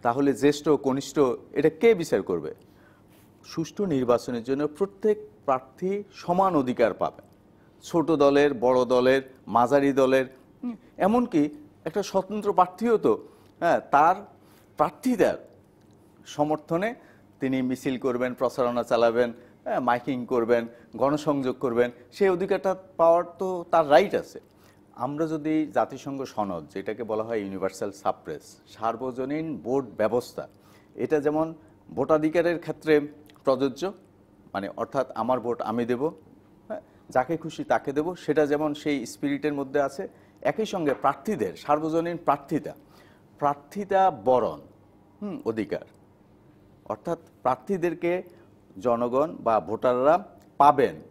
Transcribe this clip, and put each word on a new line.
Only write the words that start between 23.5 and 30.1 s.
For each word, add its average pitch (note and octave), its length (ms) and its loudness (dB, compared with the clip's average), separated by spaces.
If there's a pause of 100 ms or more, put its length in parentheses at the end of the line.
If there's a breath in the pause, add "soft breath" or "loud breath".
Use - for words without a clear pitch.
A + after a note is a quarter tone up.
তার D#3+ 200 4
রাইট E3 240 6
আছে। - 260 -6 (560 soft breath)
আমরা D3 300 -4
যদি D#3 480 -2
জাতিসংঘ C3+ 480 -4
সনদ, F#2+ 420 -6 (100)
যেটাকে G#2 300 -8
বলা A2 200 -4
হয় A#2 160 -4
ইউনিভার্সাল F#2+ 520 -6
সাফরেজ, - 520 -8 (300)
সার্বজনীন C3 920 -6
ভোট C3 200 -2 (120)
ব্যবস্থা, G#2+ 520 -2 (460 soft breath)